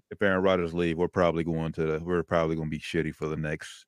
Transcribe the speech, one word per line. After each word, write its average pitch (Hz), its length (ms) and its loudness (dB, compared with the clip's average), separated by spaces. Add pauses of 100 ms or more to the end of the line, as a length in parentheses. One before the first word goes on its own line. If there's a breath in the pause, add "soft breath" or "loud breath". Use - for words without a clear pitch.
(120)
if 82 100 -14
Aaron 95 220 4
Rodgers 90 300 2
leave, 85 240 0
we're 87 100 2
probably 85 360 2
going 82 300 -2
to 82 120 -2
the, 78 180 0
we're 87 200 0
probably 82 320 0
gonna 78 140 -4
be 76 100 -6
shitty 78 360 -4
for 78 120 -6
the 78 100 -6
next 78 500 -8